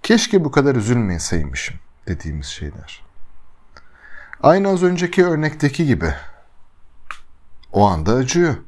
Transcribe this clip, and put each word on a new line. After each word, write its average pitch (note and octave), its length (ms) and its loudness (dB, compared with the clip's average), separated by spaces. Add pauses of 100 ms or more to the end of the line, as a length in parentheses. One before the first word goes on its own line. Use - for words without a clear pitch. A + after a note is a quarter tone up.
"Keşke G#3+ 420 4
bu C#3+ 60 -2
kadar C3+ 260 4
üzülmeseymişim." G2 1000 -2 (300)
dediğimiz D2+ 400 -6
şeyler. - 560 -12 (1400)
Aynı F#3+ 260 6
az F#3 140 2
önceki F3+ 440 2
örnekteki D3+ 600 0
gibi. D#2+ 280 0 (1600)
O G2+ 140 4
anda F2+ 280 2
acıyor. C3 420 2 (120)